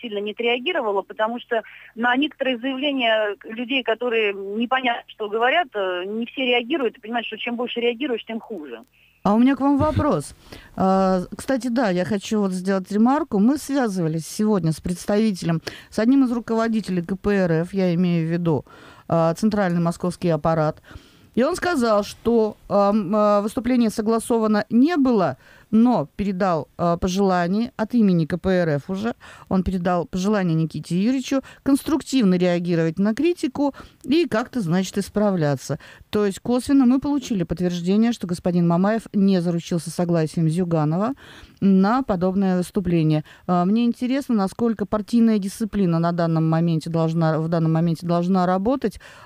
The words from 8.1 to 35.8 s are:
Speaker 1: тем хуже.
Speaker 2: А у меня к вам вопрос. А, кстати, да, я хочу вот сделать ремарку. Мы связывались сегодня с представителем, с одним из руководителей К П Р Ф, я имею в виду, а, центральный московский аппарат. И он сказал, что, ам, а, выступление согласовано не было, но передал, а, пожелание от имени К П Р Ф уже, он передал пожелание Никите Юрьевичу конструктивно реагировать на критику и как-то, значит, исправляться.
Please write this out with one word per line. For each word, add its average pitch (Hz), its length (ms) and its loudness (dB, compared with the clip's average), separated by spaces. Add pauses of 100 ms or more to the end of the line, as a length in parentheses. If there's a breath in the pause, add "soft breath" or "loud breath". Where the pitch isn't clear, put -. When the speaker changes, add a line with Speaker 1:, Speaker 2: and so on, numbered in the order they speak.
Speaker 1:
тем 226 140 -8
хуже. 147 420 -12 (420 soft breath)
Speaker 2:
А 202 120 2
у - 40 4
меня 262 160 4
к - 40 -4
вам 277 180 2
вопрос. 277 560 0 (420 loud breath)
А, 190 460 2 (160)
кстати, 262 300 -2
да, 233 240 0
я 180 140 0
хочу 208 360 -2
вот 196 120 0
сделать 185 380 -2
ремарку. 240 460 2
Мы 247 200 4
связывались 190 680 -2
сегодня 202 440 0
с - 100 -8
представителем, 180 800 -2 (300 loud breath)
с - 80 -4
одним 262 260 4
из 233 60 0
руководителей 226 720 -2
К 190 120 -6
П 208 160 -2
Р 185 200 2
Ф, 165 220 0
я 185 200 0
имею 170 340 2
в 165 40 -4
виду, 165 340 0 (420 loud breath)
а, 165 280 2
центральный 196 460 0
московский 175 480 -2
аппарат. 156 520 0 (540 loud breath)
И 226 80 2
он 339 120 0
сказал, 233 480 2
что, 220 540 0 (100)
ам, 202 480 2
а, 208 260 4
выступление 233 500 0
согласовано 220 800 0
не 285 260 4
было, 214 400 2 (360 loud breath)
но 220 440 4
передал, 185 500 -2 (100)
а, 170 200 0
пожелание 185 800 0
от 220 160 -4
имени 185 320 4
К 175 120 -4
П 185 120 -2
Р 175 200 2
Ф 143 200 -2
уже, 208 240 -4 (340 loud breath)
он 185 160 2
передал 180 420 -2
пожелание 185 480 -2
Никите 160 480 -2
Юрьевичу 262 400 -2 (220 loud breath)
конструктивно 262 720 0
реагировать 175 640 0
на 214 160 0
критику 285 580 -2 (300 loud breath)
и 311 240 2
как-то, 240 320 -4
значит, 185 380 -2
исправляться. 180 800 0 (300 loud breath)